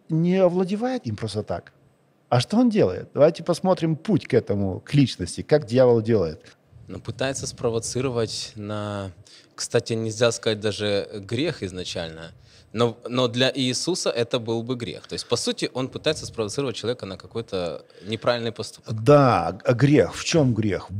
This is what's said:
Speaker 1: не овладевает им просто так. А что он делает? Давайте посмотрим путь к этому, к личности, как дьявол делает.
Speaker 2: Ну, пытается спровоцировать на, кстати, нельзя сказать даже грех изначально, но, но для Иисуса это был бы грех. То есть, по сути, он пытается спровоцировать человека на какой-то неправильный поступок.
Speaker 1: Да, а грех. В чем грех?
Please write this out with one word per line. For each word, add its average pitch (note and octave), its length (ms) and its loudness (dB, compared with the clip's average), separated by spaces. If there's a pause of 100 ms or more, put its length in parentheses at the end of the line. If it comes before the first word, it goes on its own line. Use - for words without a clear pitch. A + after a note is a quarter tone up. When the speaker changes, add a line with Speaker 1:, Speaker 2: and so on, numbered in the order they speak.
Speaker 1:
не E3+ 280 2
овладевает F#3+ 720 0
им G#2 80 -4
просто G#2+ 260 -4
так. - 300 -8 (560)
А B2 120 4
что - 180 -2
он B3 120 4
делает? C3+ 440 2
Давайте E3 280 4
посмотрим E3 540 0
путь - 320 0
к - 60 0
этому, G2+ 500 0
к - 100 -8
личности, G2+ 480 2
как C#3+ 240 2
дьявол A#2+ 360 6
делает. G2 380 0 (480)
Speaker 2:
Ну, F#2+ 120 -14
пытается C3+ 460 -6
спровоцировать A#2 1120 -4
на, G#2 540 -6 (440)
кстати, - 400 -4
нельзя A2+ 380 -2
сказать G#2+ 280 -4
даже G2+ 460 -2 (220)
грех C3+ 340 -4
изначально, F2 600 -8 (500)
но, A#2 240 2 (120)
но B2+ 200 0
для B2 260 2
Иисуса C#3 560 -2
это A#2+ 280 -2
был A2+ 240 -4
бы B2 140 -6
грех. A2+ 300 -10
То - 80 -10
есть, - 140 -10
по A#2+ 80 0
сути, - 380 -4
он B2+ 140 -4
пытается D3+ 380 -4
спровоцировать A2+ 500 -4
человека A2 300 -6
на F#2+ 100 -10
какой-то F2+ 680 -6 (240)
неправильный A#2 460 -2
поступок. - 420 -10 (100)
Speaker 1:
Да, A2+ 600 6
а B2+ 100 2
грех. C3 400 4
В - 100 -8
чем C3+ 300 2
грех? G2+ 340 -2 (120)